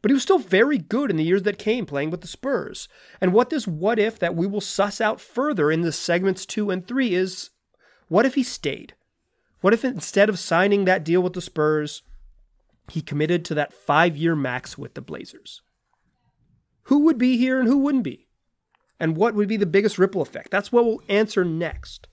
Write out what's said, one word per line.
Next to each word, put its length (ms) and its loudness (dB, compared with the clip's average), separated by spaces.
But 100 2
he 20 6
was 100 2
still 160 4
very 380 2
good 320 -2
in 80 0
the 80 0
years 180 2
that 140 -2
came 280 -2
playing 240 -4
with 120 -8
the 60 -16
Spurs. 600 -6
And 140 2
what 160 4
this 180 -4
what 320 -2
if 200 0
that 160 -2
we 120 -2
will 140 -4
suss 400 -2
out 180 0
further 520 0
in 100 0
the 100 0
segments 540 -2
two 240 -4
and 180 -4
three 280 0
is, 340 -4
what 180 4
if 100 0
he 80 0
stayed? 500 -8
What 140 4
if 100 0
instead 460 2
of 100 -4
signing 460 2
that 180 2
deal 180 2
with 120 -2
the 80 -8
Spurs, 600 -2
he 120 -6
committed 460 -2
to 80 -6
that 180 -2
five-year 640 0
max 400 -4
with 200 -14
the 60 -12
Blazers? 600 -16
Who 160 4
would 180 4
be 180 2
here 220 2
and 80 2
who 100 4
wouldn't 260 0
be? 240 -10
And 160 0
what 200 0
would 120 0
be 100 -2
the 100 0
biggest 320 2
ripple 240 2
effect? 260 -10
That's 220 -4
what 120 6
we'll 240 0
answer 380 2
next. 680 -8